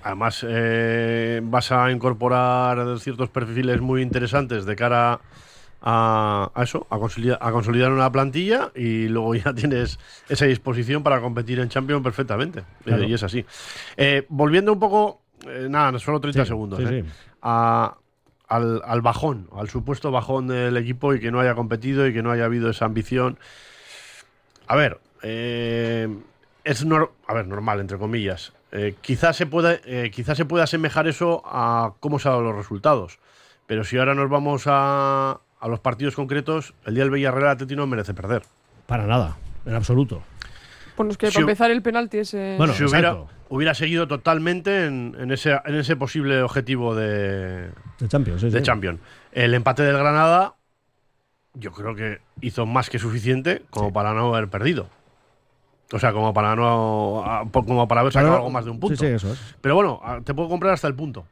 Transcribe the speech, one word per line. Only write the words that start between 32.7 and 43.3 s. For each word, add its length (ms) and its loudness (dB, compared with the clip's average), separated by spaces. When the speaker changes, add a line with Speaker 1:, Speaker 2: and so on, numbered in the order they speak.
Speaker 1:
Pero 180 -2
si 140 -2
ahora 160 4
nos 160 0
vamos 360 0
a, 760 2
a 80 -6
los 120 -4
partidos 340 -2
concretos, 600 -4
el 80 -4
día 100 2
del 80 2
Villarreal 380 2
Atleti 240 -4
no 120 -2
merece 280 -4
perder. 280 -2
Speaker 2:
Para 200 -2
nada, 300 2
en 80 -4
absoluto. 480 0
Speaker 3:
Bueno, 160 0
es 60 -8
que 100 2
Speaker 1:
Si 60 0
Speaker 3:
para 120 4
Speaker 1:
hu-, 20 4
Speaker 3:
empezar 220 4
el 120 2
penalti 360 -2
ese 400 -4
Speaker 2:
Bueno, 160 4
Speaker 1:
si 100 0
hubiera, 260 4
Speaker 2:
exacto. 180 -8